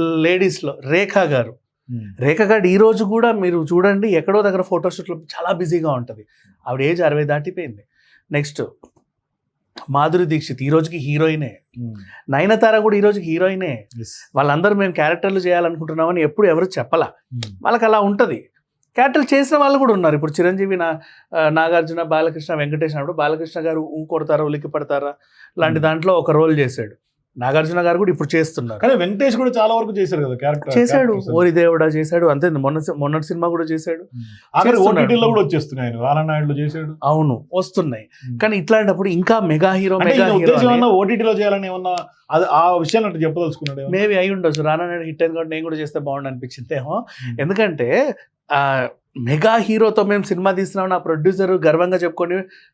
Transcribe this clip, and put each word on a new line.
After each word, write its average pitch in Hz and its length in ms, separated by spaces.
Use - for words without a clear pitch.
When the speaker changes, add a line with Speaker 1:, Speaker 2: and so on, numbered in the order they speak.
Speaker 1:
లేడీస్లో 175 560
రేఖా 196 320
గారు, 127 320
Speaker 2:
Hmm. 107 280
Speaker 1:
రేఖా 165 240
గారు 202 220
ఈ 185 100
రోజు 220 280
కూడా 226 280
మీరు 175 400
చూడండి 196 360
ఎక్కడో 190 340
దగ్గర 190 200
ఫోటోషూట్లో 180 540
చాలా 165 360
బిజీగా 165 380
ఉంటది. 120 360
ఆవిడ 131 140
ఏజ్ 170 200
అరవై 151 220
దాటిపోయింది. 147 580
నెక్స్ట్ 147 300
మాధురి 160 340
దీక్షిత్ 147 380
ఈ 135 60
రోజుకి 160 280
హీరోయినే, 147 600
Speaker 2:
Hmm. 120 120
Speaker 1:
నయనతార 220 480
కూడా 214 180
ఈ 202 40
రోజుకి 202 260
హీరోయినే. 170 580
Speaker 2:
Yes. 113 80
Speaker 1:
వాళ్ళందరూ 151 400
"మేము 196 180
క్యారెక్టర్లు 170 460
చేయాలనుకుంటున్నామని" 170 840
ఎప్పుడు 156 260
ఎవరు 165 160
చెప్పలా. 151 440
Speaker 2:
Hmm. 113 160
Speaker 1:
వాళ్ళకి 226 220
అలా 220 160
ఉంటది. 202 480
క్యారెక్టర్లు 262 400
చేసిన 277 220
వాళ్ళు 277 220
కూడా 262 140
ఉన్నారు. 170 220
ఇప్పుడు 147 180
చిరంజీవి, 190 440
నా-, 165 220
ఆ, 156 120
నాగార్జున, 165 540
బాలకృష్ణ, 156 520
వెంకటేష్ 151 400
అన్నప్పుడు 151 220
బాలకృష్ణ 160 440
గారు 160 200
ఊ 156 240
కొడతారా, 156 400
ఉలిక్కి 147 240
పడతారా 143 460
లాంటి 160 160
Speaker 2:
Hmm. 160 140
Speaker 1:
దాంట్లో 165 260
ఒక 165 160
రోల్ 156 280
చేశాడు. 120 360
నాగార్జున 156 420
గారు 170 180
కూడా 190 140
ఇప్పుడు 151 240
చేస్తున్నారు. 127 440
Speaker 2:
కానీ 254 140
వెంకటేష్ 214 420
కూడా 247 140
చాలా 226 240
వరకు 220 180
చేశారు 180 320
కదా 127 100
క్యారెక్టర్, 143 440
Speaker 1:
చేశాడు. 240 220
Speaker 2:
క్యారెక్టర్స్. 208 300
Speaker 1:
ఓరి 170 200
దేవుడా 165 360
చేశాడు, 160 400
అంతే, 147 240
మొన్న 147 280
సి-, 156 160
మొన్నటి 147 320
సినిమా 170 220
కూడా 170 160
చేశాడు, 160 380
Speaker 2:
Hmm. 123 200
ఆఖరి 208 160
Speaker 1:
చేస్తున్నాడు. 190 340
Speaker 2:
ఓటీటీలో 226 220
కూడా 214 140
వచ్చేస్తున్నాయి 131 500
ఆయన, 117 100
రానాయుడులో 151 560
చేశాడు. 156 460
Speaker 1:
అవును, 143 500
వస్తున్నాయి. 170 540
Speaker 2:
Hmm. 120 100
Speaker 1:
కానీ 214 180
ఇట్లాంటప్పుడు 196 520
ఇంకా 185 320
మెగా 175 320
హీరో, 190 240
Speaker 2:
అంటే 185 80
Speaker 1:
మెగా 233 120
Speaker 2:
ఈయన 214 80
Speaker 1:
హీరో 185 140
Speaker 2:
ఉద్దేశం 160 200
Speaker 1:
అని 240 100
Speaker 2:
ఏమన్నా 240 200
ఓటీటీలో 208 440
చేయాలని 196 340
ఏమన్నా 185 300
అది, 165 140
ఆ 175 320
విషయాన్ని 196 360
అట్లా 160 160
చెప్పదలుచుకున్నాడు 156 520
ఏమన్నా? 180 180
Speaker 1:
Maybe 202 200
అయి 185 120
ఉండొచ్చు. 165 320
రానాయుడు 170 420
హిట్ 160 180
అయింది 165 140
కాబట్టి 160 140
నేను 160 140
కూడా 160 120
చేస్తే 151 220
బాగుండు 139 300
అనిపించిందేమో. 131 800
Speaker 2:
Hmm. 117 100
Speaker 1:
ఎందుకంటే 185 760
ఆ 135 360
మెగా 156 380
హీరోతో 220 460
మేము 202 200
సినిమా 185 280
తీస్తున్నామని 190 440
ఆ 180 40
ప్రొడ్యూసర్ 175 520
గర్వంగా 175 460
చెప్పుకొని 175 460